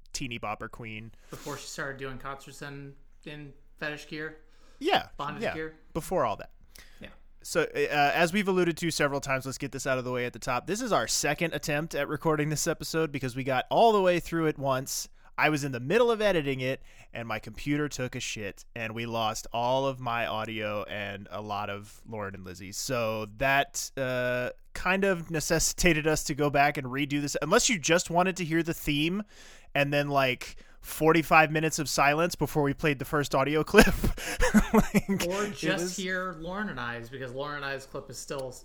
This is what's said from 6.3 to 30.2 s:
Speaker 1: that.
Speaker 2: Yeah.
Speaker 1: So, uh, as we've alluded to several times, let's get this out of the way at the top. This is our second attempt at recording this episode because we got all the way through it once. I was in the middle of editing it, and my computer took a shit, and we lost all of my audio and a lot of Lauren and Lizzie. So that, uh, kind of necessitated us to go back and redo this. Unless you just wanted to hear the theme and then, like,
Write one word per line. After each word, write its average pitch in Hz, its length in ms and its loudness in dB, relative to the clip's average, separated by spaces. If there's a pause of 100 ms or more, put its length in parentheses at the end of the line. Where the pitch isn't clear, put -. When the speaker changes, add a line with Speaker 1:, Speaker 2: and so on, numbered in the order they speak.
Speaker 1:
that. - 120 -14 (500)
Speaker 2:
Yeah. - 100 -18 (320)
Speaker 1:
So, 165 200 0
uh, - 140 -2
as 147 560 4
we've 196 160 2
alluded 180 300 2
to 170 120 0
several 139 300 0
times, 131 260 -2
let's 131 100 -8
get 135 140 -8
this 135 160 -6
out 131 120 2
of 123 60 -4
the 127 60 -4
way 123 160 -2
at 120 60 -6
the 117 80 -14
top. 139 260 -2
This 208 140 -2
is 254 100 -4
our 127 160 4
second 160 480 0
attempt 156 400 -2
at 143 140 0
recording 151 400 0
this 151 180 -2
episode 160 460 -2
because 131 240 -6
we 131 80 -6
got 127 260 0
all 214 220 8
the 208 80 6
way 180 180 4
through 165 280 0
it 151 120 0
once. 135 500 -2 (300)
I 151 120 6
was 147 120 0
in 143 80 -4
the 120 80 -4
middle 208 320 4
of 214 100 0
editing 156 380 2
it, 131 240 -2 (320)
and 117 140 -8
my 110 100 -2
computer 143 500 -2
took 127 280 -6
a 120 40 -6
shit, - 440 -8 (100)
and 113 220 -6
we 117 100 -4
lost 113 460 -2
all 127 340 2
of 131 140 -2
my 117 260 -2
audio 107 640 -4
and 101 400 -8
a 101 100 -8
lot 104 300 -4
of 104 380 -12
Lauren 104 260 -8
and 92 100 -14
Lizzie. 98 280 -12
So 110 640 -2
that, 135 600 0
uh, 123 540 -2 (220)
kind 190 320 0
of 175 260 0
necessitated 160 800 2
us 156 160 2
to 151 100 -4
go 147 160 2
back 143 260 4
and 131 120 -6
redo 143 340 -2
this. 143 180 -4
Unless 180 280 4
you 208 100 2
just 165 320 2
wanted 180 280 2
to 185 60 -2
hear 160 200 0
the 156 100 -2
theme 160 480 0 (500)
and 143 200 2
then, 143 160 2
like, 135 480 0 (240)